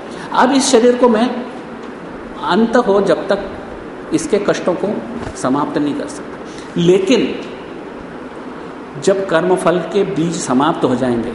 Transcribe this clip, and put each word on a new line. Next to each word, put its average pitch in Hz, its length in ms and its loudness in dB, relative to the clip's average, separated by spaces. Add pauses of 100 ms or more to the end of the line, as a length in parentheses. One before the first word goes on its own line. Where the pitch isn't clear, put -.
(320)
अब 247 200 4
इस 269 200 4
शरीर 240 240 6
को 254 120 6
मैं 226 360 2 (1000)
अंत 214 320 4
हो 196 240 4
जब 160 280 2
तक 196 200 -2 (680)
इसके 175 240 0
कष्टों 180 360 0
को 202 220 -2 (400)
समाप्त 139 420 0
नहीं 147 160 0
कर 117 120 -6
सकता, - 320 -12 (380)
लेकिन 190 580 4 (1700)
जब 196 240 2
कर्म 175 300 4
फल 175 220 2
के 196 240 0
बीज 160 380 0
समाप्त 143 440 2
हो 127 100 2
जाएंगे, 120 400 -2